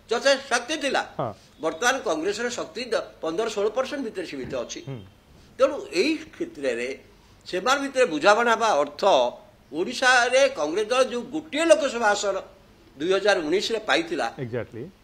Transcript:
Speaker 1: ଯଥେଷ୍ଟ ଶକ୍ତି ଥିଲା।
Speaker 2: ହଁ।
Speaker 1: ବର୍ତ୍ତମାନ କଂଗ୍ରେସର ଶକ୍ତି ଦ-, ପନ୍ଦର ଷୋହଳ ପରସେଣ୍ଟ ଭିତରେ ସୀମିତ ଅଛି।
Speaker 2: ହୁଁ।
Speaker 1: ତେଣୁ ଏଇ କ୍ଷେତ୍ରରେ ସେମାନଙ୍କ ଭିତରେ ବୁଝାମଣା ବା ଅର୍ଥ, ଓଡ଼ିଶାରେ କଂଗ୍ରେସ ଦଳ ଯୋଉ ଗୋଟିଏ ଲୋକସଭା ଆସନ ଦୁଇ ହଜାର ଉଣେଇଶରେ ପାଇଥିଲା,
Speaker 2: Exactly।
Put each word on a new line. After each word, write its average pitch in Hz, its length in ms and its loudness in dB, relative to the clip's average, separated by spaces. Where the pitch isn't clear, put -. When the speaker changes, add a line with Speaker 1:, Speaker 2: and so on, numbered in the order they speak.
Speaker 1:
ଯଥେଷ୍ଟ 247 440 2
ଶକ୍ତି 262 220 -2
ଥିଲା। 262 260 0
Speaker 2:
ହଁ। 120 140 -4
Speaker 1:
ବର୍ତ୍ତମାନ 214 380 0
କଂଗ୍ରେସର 202 500 -2
ଶକ୍ତି 214 360 -8
ଦ-, 202 220 -2
ପନ୍ଦର 170 280 -2
ଷୋହଳ 208 200 -2
ପରସେଣ୍ଟ 262 360 -4
ଭିତରେ 185 220 -8
ସୀମିତ 135 280 -10
ଅଛି। 120 340 -8
Speaker 2:
ହୁଁ। 127 120 -10
Speaker 1:
ତେଣୁ 285 180 2
ଏଇ 226 240 0
କ୍ଷେତ୍ରରେ 127 720 -6
ସେମାନଙ୍କ 247 360 0
ଭିତରେ 262 220 2
ବୁଝାମଣା 214 520 4
ବା 220 120 0
ଅର୍ଥ, 147 360 0
ଓଡ଼ିଶାରେ 247 760 4
କଂଗ୍ରେସ 180 380 -2
ଦଳ 254 160 2
ଯୋଉ 240 200 -2
ଗୋଟିଏ 302 420 -4
ଲୋକସଭା 254 440 4
ଆସନ 202 280 0
ଦୁଇ 170 140 0
ହଜାର 196 260 4
ଉଣେଇଶରେ 202 400 0
ପାଇଥିଲା, 139 600 0
Speaker 2:
Exactly। 117 440 -8